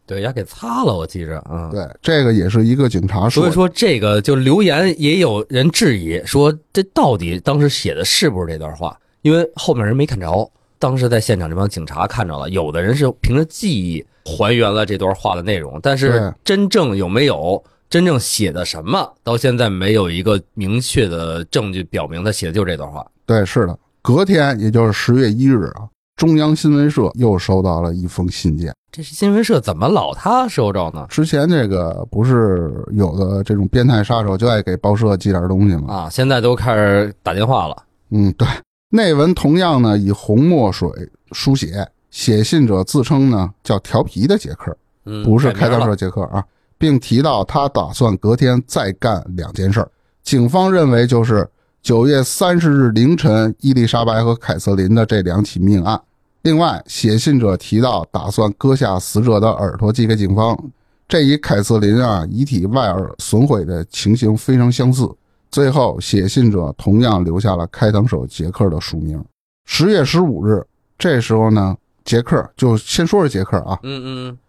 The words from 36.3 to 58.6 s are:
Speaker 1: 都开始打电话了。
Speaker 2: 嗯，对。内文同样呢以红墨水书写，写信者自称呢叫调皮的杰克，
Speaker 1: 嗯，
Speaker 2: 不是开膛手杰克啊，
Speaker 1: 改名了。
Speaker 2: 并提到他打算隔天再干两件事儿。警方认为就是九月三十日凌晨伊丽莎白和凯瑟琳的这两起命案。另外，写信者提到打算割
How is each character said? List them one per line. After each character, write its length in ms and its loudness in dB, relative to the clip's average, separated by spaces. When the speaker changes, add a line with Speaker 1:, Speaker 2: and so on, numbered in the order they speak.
Speaker 1:
都 140 2
开 220 -2
始 360 2
打 100 -2
电 100 0
话 220 0
了。 100 -10
Speaker 2:
嗯， 280 2
对。 80 2
内 220 2
文 220 2
同 240 2
样 240 2
呢 160 4
以 140 0
红 320 0
墨 260 2
水 180 -4
书 240 0
写， 280 -6
写 320 0
信 240 4
者 160 2
自 180 0
称 280 2
呢 200 -2
叫 160 0
调 200 -2
皮 280 -2
的 100 2
杰 160 -10
克， 220 -10
Speaker 1:
嗯， 180 -8
Speaker 2:
不 160 4
是 120 2
开 160 -2
膛 160 0
手 120 0
杰 120 -4
克 140 -4
啊， 60 -6
Speaker 1:
改 60 -8
名 40 -2
了。 60 -4
Speaker 2:
并 180 2
提 220 0
到 240 0
他 240 -2
打 240 -4
算 240 2
隔 180 2
天 320 2
再 260 -4
干 300 -2
两 160 -8
件 180 -2
事 100 2
儿。 100 -4
警 260 2
方 240 2
认 180 4
为 160 4
就 160 2
是 240 2
九 240 2
月 160 4
三 360 0
十 140 2
日 160 4
凌 260 4
晨 460 2
伊 140 2
丽 120 4
莎 160 0
白 220 0
和 100 2
凯 240 -6
瑟 160 -2
琳 200 2
的 100 4
这 160 0
两 240 0
起 160 -6
命 240 2
案。 160 -2
另 160 2
外， 300 0
写 320 0
信 200 2
者 160 2
提 280 0
到 280 0
打 200 -6
算 220 0
割 220 2